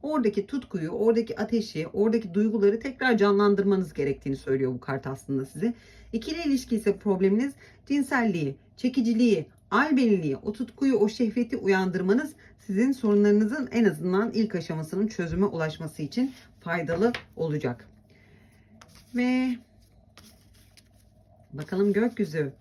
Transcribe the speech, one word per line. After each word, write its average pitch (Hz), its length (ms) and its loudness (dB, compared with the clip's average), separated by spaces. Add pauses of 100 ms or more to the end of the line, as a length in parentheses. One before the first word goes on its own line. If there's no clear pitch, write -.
oradaki 226 440 -2
tutkuyu, 180 440 -8
oradaki 226 500 0
ateşi, 208 460 -4
oradaki 214 480 0
duyguları 208 460 2
tekrar 254 360 0
canlandırmanız 202 800 4
gerektiğini 139 420 -2
söylüyor 135 360 -2
bu 123 80 -8
kart 135 260 -6
aslında 135 400 -4
size. 220 280 -4 (380)
İkili 311 300 -6
ilişki 269 340 0
ise 202 200 0
probleminiz 202 560 0 (340)
cinselliği, 226 720 0 (200)
çekiciliği, 233 680 2 (240)
albeniliği, 220 680 2
o - 160 -8
tutkuyu, 262 420 -2
o 214 140 4
şehveti 233 480 -2
uyandırmanız 190 760 2 (260)
sizin 220 340 0
sorunlarınızın 208 800 2
en 226 120 2
azından 180 460 0
ilk 220 240 -2
aşamasının 170 520 -4
çözüme 180 400 -2
ulaşması 160 560 -6
için 247 300 -4 (280)
faydalı 170 520 -2 (240)
olacak. 151 520 -4 (1300)
Ve 254 340 2 (2000)
bakalım 190 400 0
gökyüzü 175 680 0